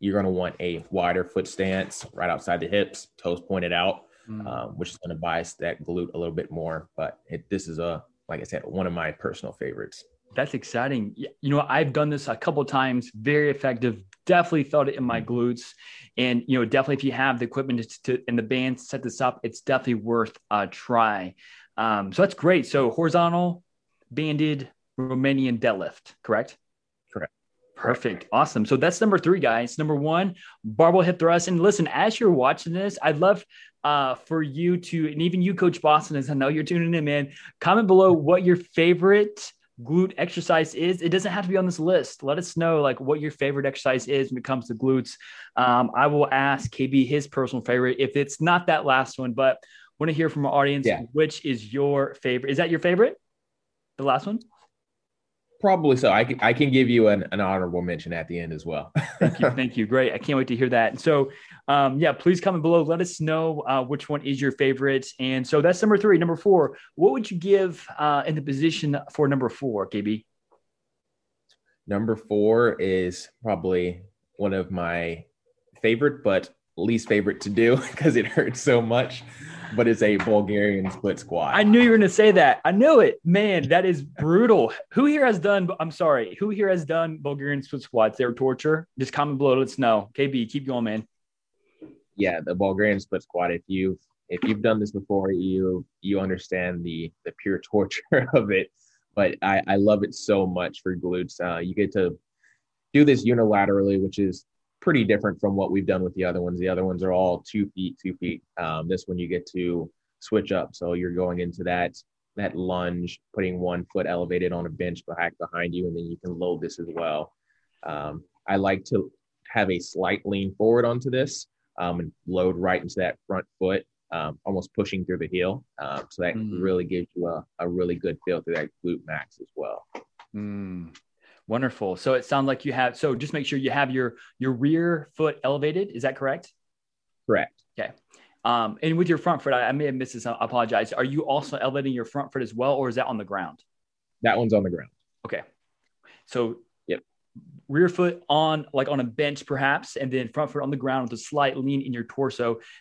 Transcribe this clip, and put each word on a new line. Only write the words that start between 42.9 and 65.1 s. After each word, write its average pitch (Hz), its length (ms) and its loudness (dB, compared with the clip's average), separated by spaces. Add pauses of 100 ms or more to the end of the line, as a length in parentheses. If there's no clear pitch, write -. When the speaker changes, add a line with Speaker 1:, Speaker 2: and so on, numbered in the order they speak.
Speaker 2:
what 143 200 0
your 151 100 -4
favorite 139 340 -2
exercise 131 440 -2
is 135 240 0
when 123 60 -6
it 120 60 -12
comes 123 220 -4
to 120 80 -8
glutes. 131 380 0 (420)
Um, 123 420 4
I 139 120 4
will 147 200 2
ask 135 440 0
K 135 160 -2
B 131 180 4
his 143 220 -2
personal 127 360 -4
favorite 123 360 0
if 135 160 0
it's 143 240 -4
not 175 260 2
that 156 180 2
last 131 360 0
one, 123 140 -4
but 131 280 0 (380)
wanna 160 100 0
hear 156 180 0
from 147 180 -4
our - 60 0
audience, 139 320 2
Speaker 1:
Yeah. 110 180 0 (100)
Speaker 2:
which 156 320 0
is 110 280 -6
your 139 420 0
favorite? 127 360 -4
Is 135 60 0
that 165 140 0
your 165 100 0
favorite? 180 360 2 (840)
The 135 60 -6
last 139 220 0
one? 220 140 -4 (1200)
Speaker 1:
Probably 165 360 4
so. 127 160 2
I 123 120 4
can, 127 160 -6
I 113 120 4
can 135 180 2
give 131 180 4
you 117 200 6
an, 101 240 2
an 101 80 -4
honorable 92 420 -2
mention 85 300 -6
at 82 160 -8
the 87 100 -6
end 82 140 -8
as 78 120 -12
well. 78 280 -8 (120)
<laughs> - 140 -14
Speaker 2:
Thank - 220 2
you. 131 100 4
Thank 127 260 -2
you. 110 100 0
Great. 127 260 2
I - 60 -6
can't 139 200 0
wait 135 100 0
to 123 80 -2
hear 127 120 2
that. 117 320 2
So, 139 320 2 (340)
um, 139 320 4
yeah, 156 140 4
please 175 280 2
comment 180 220 0
below. 165 220 4
Let 165 160 0
us 175 200 -6
know, 160 420 -2
uh, 131 200 0
which 139 260 -6
one 147 160 -4
is 135 160 -2
your 135 120 2
favorite. 135 560 0 (100)